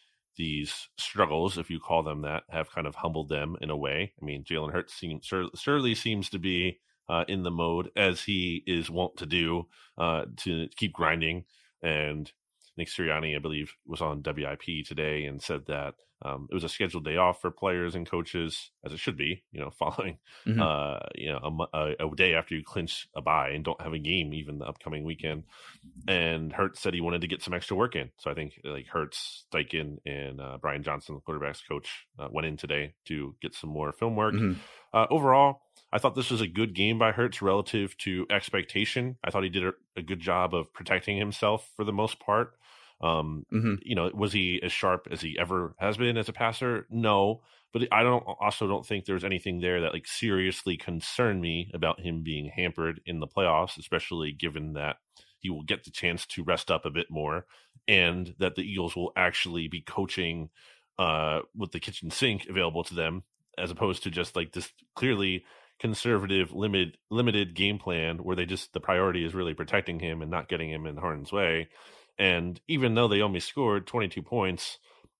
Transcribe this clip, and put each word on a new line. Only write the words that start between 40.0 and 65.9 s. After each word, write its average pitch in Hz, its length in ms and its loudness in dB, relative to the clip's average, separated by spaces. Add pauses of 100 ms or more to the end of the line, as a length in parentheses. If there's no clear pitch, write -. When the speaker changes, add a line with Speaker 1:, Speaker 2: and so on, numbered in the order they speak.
Speaker 1:
good 85 200 -4
job 90 340 2
of 82 180 -2
protecting 95 440 0
himself 104 580 0
for 107 80 -4
the 104 100 0
most 107 260 0
part. 113 340 2 (480)
Um, 78 520 2
Speaker 2:
Mm-hmm. 110 280 2
Speaker 1:
you 117 140 -2
know, 87 180 2
was 101 180 0
he 92 320 2
as 90 80 -2
sharp 92 400 2
as - 80 -4
he 80 180 -6
ever 87 400 0
has 101 200 0
been 120 180 2
as 110 140 0
a - 40 -10
passer? 117 560 0
No, 107 520 4 (320)
but 120 180 2
I 107 100 8
don't, 123 220 6 (160)
also 104 260 2
don't 98 200 0
think 98 180 -2
there's 92 220 0
anything 92 340 -2
there 90 220 2
that, 80 120 2
like, 85 140 -6
seriously 95 720 0
concerned 95 640 0
me 85 320 -2
about 82 260 0
him 82 240 -2
being 76 320 -4
hampered 82 500 -2
in 85 140 -4
the 76 80 -4
playoffs, 82 500 2
especially 80 540 -4
given 76 420 -6
that 73 240 -4 (420)
he 95 100 -6
will 78 140 -6
get 87 200 -4
the - 80 -20
chance 87 360 -2
to - 160 -8
rest 82 280 0
up 82 140 2
a 78 60 -2
bit 80 180 -4
more 78 360 -2 (440)
and 90 500 4
that 92 160 2
the 95 60 -2
Eagles 92 340 -2
will 87 220 -2
actually 87 500 0
be 78 140 -6
coaching, 85 680 -2 (480)
uh, 78 420 2 (160)
with 104 160 -4
the 85 100 -6
kitchen - 280 -8
sink 104 380 0
available 85 380 0
to - 100 -12
them, 85 280 -2 (340)
as 90 120 -2
opposed 90 340 0
to 95 80 -4
just, 85 240 -2
like, 85 180 -2
this - 180 -8 (240)
clearly 98 480 2 (360)
conservative, 98 760 2